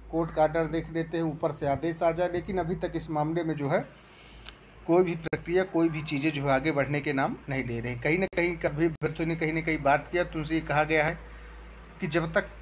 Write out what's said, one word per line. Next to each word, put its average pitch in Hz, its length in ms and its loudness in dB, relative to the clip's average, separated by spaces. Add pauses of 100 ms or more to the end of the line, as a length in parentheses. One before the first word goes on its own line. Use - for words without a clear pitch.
(120)
कोर्ट 165 240 0
का 156 60 4
ऑर्डर 156 260 4
देख 160 260 -4
लेते 160 240 -2
हैं, 165 60 0
ऊपर 160 280 -2
से 147 160 -4
आदेश 156 360 0
आ 170 80 6
जाए, 175 200 0
लेकिन 180 260 -4
अभी 175 200 -2
तक 165 180 -4
इस 160 160 -6
मामले 156 320 0
में 160 120 -2
जो 143 140 -2
है 196 160 2 (1040)
कोई 175 160 6
भी 170 120 -2
प्रक्रिया, 165 500 0
कोई 165 240 4
भी 156 120 -6
चीज़ें 151 300 0
जो 147 120 -2
है 139 80 2
आगे 135 200 4
बढ़ने 139 300 2
के 147 120 0
नाम 147 220 2 (140)
नहीं 135 140 -2
ले 117 160 -4
रहे 117 120 -4
हैं। 120 100 -6
कहीं 156 180 2
ना 190 60 2 (100)
कहीं 175 220 2
कभी 156 280 0
अभ्यर्थियों 160 420 -2
ने 165 80 0
कहीं 160 180 0
ना 160 80 0
कहीं 156 200 -2
बात 143 300 4
किया 175 120 2
तो 170 160 -8
उनसे 156 160 -2
ये 160 60 0
कहा 151 220 2
गया 151 220 4
है 165 120 -2 (840)
कि 190 60 -2
जब 165 260 0
तक 156 160 2 (120)